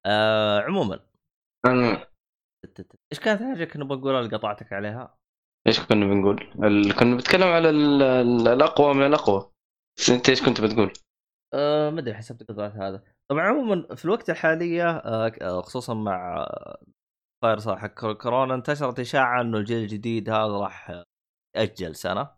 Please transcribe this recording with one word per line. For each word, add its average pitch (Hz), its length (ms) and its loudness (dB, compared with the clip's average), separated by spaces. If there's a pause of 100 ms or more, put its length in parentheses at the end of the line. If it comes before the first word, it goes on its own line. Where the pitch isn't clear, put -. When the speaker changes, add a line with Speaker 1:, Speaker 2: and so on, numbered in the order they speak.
Speaker 1:
آه، 107 560 2
عموما. 135 380 -4 (640)
Speaker 2:
المهم. 123 320 6 (1120)
Speaker 1:
ايش 147 80 -10
كانت 214 220 0
حاجة 226 240 -6
كنا 147 200 -10
بنقولها 135 340 -2
اللي 110 180 -4
قطعتك 104 360 -8
عليها؟ 104 440 -8 (500)
Speaker 2:
ايش 110 180 2
كنا 104 200 2
بنقول؟ 101 460 2 (120)
ال-، 104 360 4
كنا 120 160 6
بنتكلم 185 320 2
على 165 220 4
ال-، 147 320 4
ال-، 123 460 4
الأقوى 143 460 4
من 139 120 4
الأقوى. 139 460 0 (460)
بس - 120 0
أنت 123 200 4
ايش 131 160 2
كنت 113 160 2
بتقول؟ 107 320 0 (600)
Speaker 1:
آه، 147 360 0
ما 160 100 -6
أدري، 123 140 -8
حسبت 113 380 -16
قطعت 104 240 -8
هذا. 98 280 -10 (280)
طبعا 151 120 0
عموما 208 520 0
في - 100 -18
الوقت 208 240 -2
الحالية، 170 600 0
آه، 113 400 -2
ك-، - 140 -10
آه، 90 180 -4
خصوصا 123 320 -8
مع، 95 440 -6
آه، - 460 -10 (600)
فيروس 110 260 0
حق 98 180 -6
كور-، 107 260 -6
كورونا، 127 420 -2
انتشرت 135 440 -4
إشاعة 123 420 0
إنه 117 160 -2
الجيل 113 260 -2
الجديد 107 460 -6
هذا 107 240 0
راح 92 500 -8 (540)
يأجل 92 380 -4
سنة. 98 420 -6